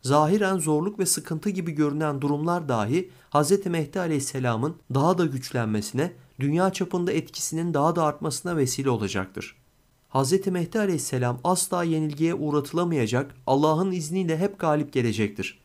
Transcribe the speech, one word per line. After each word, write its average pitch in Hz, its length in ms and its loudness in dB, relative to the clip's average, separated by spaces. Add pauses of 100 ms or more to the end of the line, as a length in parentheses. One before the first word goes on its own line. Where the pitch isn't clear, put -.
Zahiren 180 560 2
zorluk 160 400 0
ve 190 80 0
sıkıntı 160 440 -2
gibi 180 220 -4
görünen 147 480 0
durumlar 151 480 -2
dahi 123 420 0 (200)
Hazreti 180 400 4
Mehdi 170 300 -2
aleyhisselamın 135 760 -2 (180)
daha 165 240 4
da 175 80 4
güçlenmesine, 123 880 -2 (280)
dünya 170 320 2
çapında 180 400 -2
etkisinin 160 640 -4
daha 156 220 2
da 170 80 2
artmasına 151 520 -2
vesile 135 340 0
olacaktır. 101 680 -4 (520)
Hazreti 165 420 2
Mehdi 180 280 -2
aleyhisselam 127 680 0
asla 180 400 0
yenilgiye 156 500 0
uğratılamayacak, 147 1000 0 (120)
Allah'ın 156 460 4
izniyle 165 460 -2
hep 202 200 -2
galip 151 340 0
gelecektir. 110 720 -2